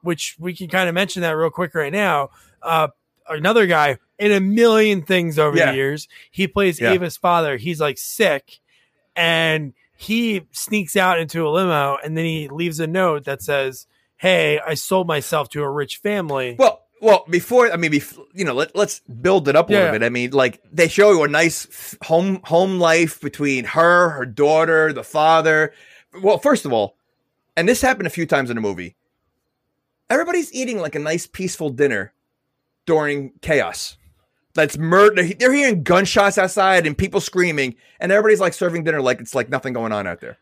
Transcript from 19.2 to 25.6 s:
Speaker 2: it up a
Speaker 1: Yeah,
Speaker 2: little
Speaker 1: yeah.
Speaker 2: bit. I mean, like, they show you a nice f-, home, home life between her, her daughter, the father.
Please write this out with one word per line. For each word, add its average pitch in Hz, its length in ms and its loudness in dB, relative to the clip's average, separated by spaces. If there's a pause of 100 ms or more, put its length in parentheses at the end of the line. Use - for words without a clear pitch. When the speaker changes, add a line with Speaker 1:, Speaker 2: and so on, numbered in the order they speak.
Speaker 2:
it 139 80 4
up 170 120 4
a 196 40 0
Speaker 1:
Yeah, 208 80 4
Speaker 2:
little 170 140 2
Speaker 1:
yeah. 107 40 -2
Speaker 2:
bit. 117 80 0
I - 20 2
mean, 123 220 -4
like, 131 320 0 (100)
they 165 140 2
show 202 240 6
you 165 140 4
a 147 40 2
nice 156 380 0
f-, - 400 -18
home, 180 380 0
home 185 340 0
life 165 420 2
between 139 440 -4
her, 175 460 4
her 135 140 -8
daughter, 156 680 2
the 123 100 -10
father. 156 680 2 (500)